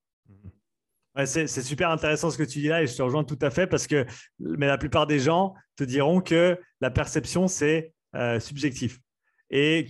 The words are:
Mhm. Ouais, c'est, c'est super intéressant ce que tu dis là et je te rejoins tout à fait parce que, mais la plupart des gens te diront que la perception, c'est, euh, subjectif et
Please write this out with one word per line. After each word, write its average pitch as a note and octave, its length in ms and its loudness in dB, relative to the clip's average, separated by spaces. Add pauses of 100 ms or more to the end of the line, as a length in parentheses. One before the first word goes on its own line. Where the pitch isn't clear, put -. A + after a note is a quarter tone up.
(280)
Mhm. G2+ 240 -20 (640)
Ouais, C#3 120 0
c'est, D#3+ 180 -2
c'est C3+ 160 -6
super D3 300 -2
intéressant D#3 400 0
ce - 60 -8
que D#3 60 -2
tu C#3+ 160 -6
dis D3 100 0
là E3 120 2
et D3 60 2
je A#2+ 80 -8
te C#3 80 -6
rejoins C3+ 200 0
tout C#3 180 -6
à C#3+ 100 2
fait F3+ 160 0
parce D#3+ 180 0
que, C#3 200 0 (340)
mais D3 260 -2
la C#3 140 2
plupart D3+ 260 2
des D3 140 2
gens E3+ 340 2 (220)
te C#3+ 80 -6
diront C#3+ 380 2
que F3 380 4 (220)
la C3 80 0
perception, D#3 580 0
c'est, D#3+ 460 0 (220)
euh, A#2+ 240 0
subjectif C3+ 600 -4 (520)
et D3+ 380 2